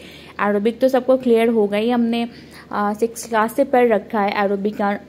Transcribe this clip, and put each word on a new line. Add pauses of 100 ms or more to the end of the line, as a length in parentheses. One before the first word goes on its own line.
(420)
Aerobic
तो
सबको
clear
होगा
ही,
हमने, (440)
uh,
six
class
से
पढ़
रखा
है
aerobic
और,